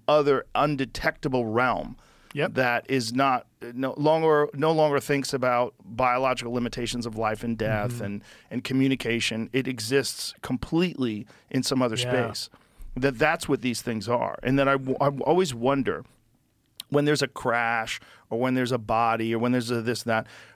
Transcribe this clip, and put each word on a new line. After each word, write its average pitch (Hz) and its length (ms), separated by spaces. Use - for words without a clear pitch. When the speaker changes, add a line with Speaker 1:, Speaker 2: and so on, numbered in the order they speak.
Speaker 1:
other 143 380
undetectable 131 920
realm 107 500
Speaker 2:
Yep. 147 220
Speaker 1:
that 123 340
is 123 240
not, 131 360
no 131 220
longer, 151 580
no 151 160
longer 151 300
thinks 139 340
about 123 400
biological 123 680
limitations 120 520
of 110 140
life 110 240
and 117 160
death 110 360
Speaker 2:
Mm-hmm. 113 100
Speaker 1:
and, 101 180
and 127 100
communication. 117 880
It 131 140
exists 127 760
completely 127 840
in 131 140
some 131 180
other 117 140
Speaker 2:
Yeah. 123 120
Speaker 1:
space. - 180
That 127 220
that's 156 300
what 139 140
these 120 200
things 110 260
are. 120 360
And 131 160
that 135 80
I 139 80
w-, 131 240
I 139 80
always 143 460
wonder 117 500
when 147 160
there's 147 180
a 135 60
crash 117 720
or 113 80
when 127 160
there's 127 180
a 123 60
body 113 560
or 113 60
when 123 100
there's 123 220
a 117 100
this 117 220
and 117 60
that, 110 160